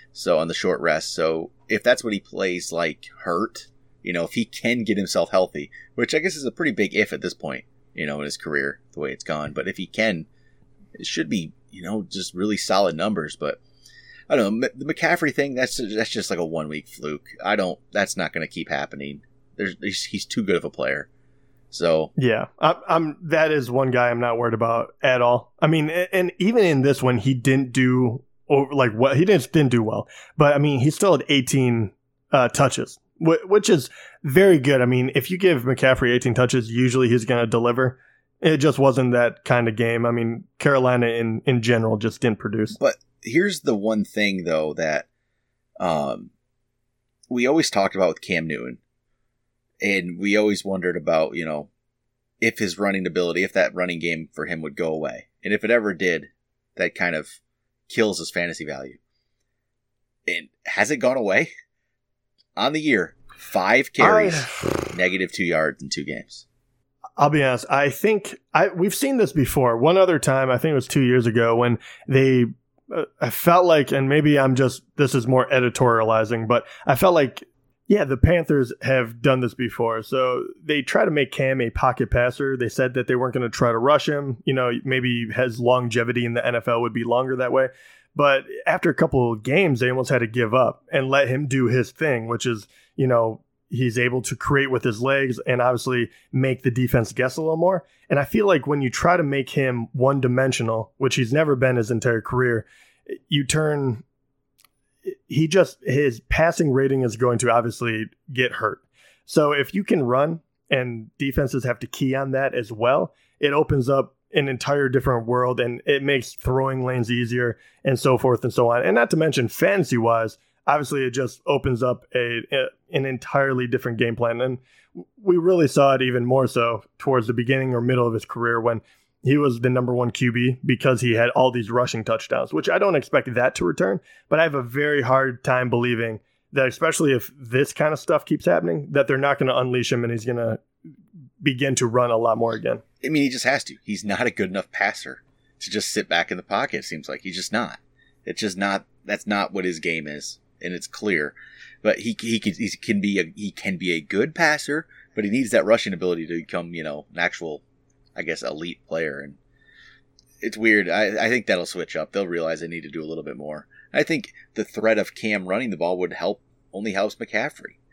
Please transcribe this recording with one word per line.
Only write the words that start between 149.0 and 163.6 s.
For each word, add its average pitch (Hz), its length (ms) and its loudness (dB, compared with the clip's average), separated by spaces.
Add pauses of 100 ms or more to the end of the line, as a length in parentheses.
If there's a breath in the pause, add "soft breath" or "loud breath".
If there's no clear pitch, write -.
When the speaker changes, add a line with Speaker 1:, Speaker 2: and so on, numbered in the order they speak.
Speaker 1:
that's 101 200 -6
not 101 280 -2
what 92 120 -4
his 85 140 -4
game 80 280 -6
is, 73 320 -14 (220)
and 90 120 -8
it's 87 140 -12
clear. 82 460 -4 (500 loud breath)
But 107 160 2
he, 113 200 -4
he 113 200 -2
could, 101 180 -2
he 107 120 -4
can 101 320 -2
be 98 180 0
a, 82 160 -4
he 104 160 -10
can 95 260 -6
be 87 140 -4
a 80 100 -2
good 107 340 -4
passer, 151 520 -2 (280 soft breath)
but 110 80 -4
he 101 80 -2
needs 123 180 0
that 95 160 2
rushing 107 280 2
ability 85 340 -4
to 85 80 -6
become, 85 400 -8
you 82 80 -10
know, 76 280 -12
an - 60 -12
actual, 85 460 -6 (520)
I 98 60 -8
guess, 80 220 -8
elite 80 440 -10
player. 78 320 -6
And 71 180 -18 (1040 soft breath)
it's 110 160 -8
weird. 107 300 2
I, 98 380 0
I 110 40 2
think 120 180 0
that'll 90 180 0
switch 85 300 -10
up. 78 160 -6
They'll 98 160 -4
realize 82 320 -4
they 82 80 -10
need 82 160 -10
to 73 60 -18
do 78 140 -10
a 78 40 -10
little 80 160 -10
bit 71 140 -12
more. 76 300 -14 (240 soft breath)